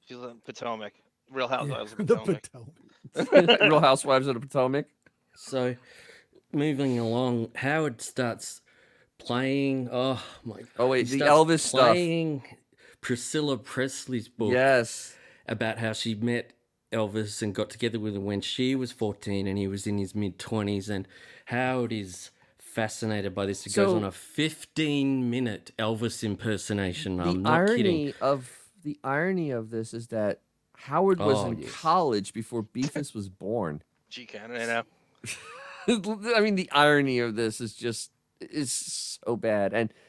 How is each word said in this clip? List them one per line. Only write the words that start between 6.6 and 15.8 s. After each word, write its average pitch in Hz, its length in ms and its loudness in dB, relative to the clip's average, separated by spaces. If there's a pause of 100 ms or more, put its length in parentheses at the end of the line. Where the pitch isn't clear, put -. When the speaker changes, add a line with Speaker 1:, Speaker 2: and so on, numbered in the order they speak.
Speaker 4:
along, 117 560 0
Howard 147 480 -2
starts - 600 -6 (580)
playing. 135 720 0
Oh 127 280 0 (240)
my! 107 180 -12 (180)
Speaker 3:
Oh, 123 80 4
wait, 127 200 2
Speaker 4:
he 135 120 0
Speaker 3:
the 147 80 2
Speaker 4:
starts 156 240 8
Speaker 3:
Elvis 160 160 4
stuff. 131 120 0 (120)
Speaker 4:
playing 165 520 2 (560)
Priscilla 139 580 -2
Presley's 127 680 -4
book 107 240 -2
Speaker 3:
Yes. 127 640 2 (320)
Speaker 4:
about 113 320 -4